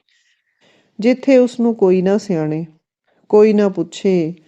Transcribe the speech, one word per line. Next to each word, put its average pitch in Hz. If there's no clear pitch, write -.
ਜਿੱਥੇ 254
ਉਸ 247
ਨੂੰ 233
ਕੋਈ 185
ਨਾ 190
ਸਿਆਣੇ, 160
ਕੋਈ 214
ਨਾ 208
ਪੁੱਛੇ 175